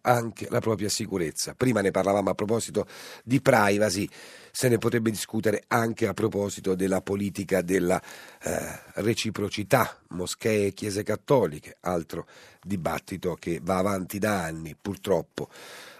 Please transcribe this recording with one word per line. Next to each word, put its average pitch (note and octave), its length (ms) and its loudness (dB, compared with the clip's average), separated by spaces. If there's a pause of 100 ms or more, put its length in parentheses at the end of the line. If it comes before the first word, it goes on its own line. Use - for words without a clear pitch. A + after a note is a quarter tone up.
anche A#2+ 480 0
la A#2 100 0
propria G#2 300 0
sicurezza? F2 640 -4
Prima B2 240 2
ne G2 120 4
parlavamo G2 380 2
a F#2 40 0
proposito G#2 520 0 (380)
di B2+ 160 2
privacy, G#2 680 4 (420)
se - 160 0
ne A#2 100 6
potrebbe A2+ 320 2
discutere G#2+ 580 0
anche A#2 400 0
a F#2+ 60 -2
proposito G2 640 0
della F#2+ 240 2
politica G2 600 0
della, F2+ 400 2 (400)
eh, E2 380 -4 (160)
reciprocità, G#2 1120 0
moschee G2+ 560 0
e G2 80 -2
chiese G#2 300 -4
cattoliche, G#2 800 0
altro E2+ 440 -4 (360)
dibattito E2+ 800 -4
che E2+ 240 -4
va F#2 140 0
avanti F#2+ 420 -2
da G2+ 240 0
anni, D#2+ 360 -8
purtroppo F2+ 680 -2 (520)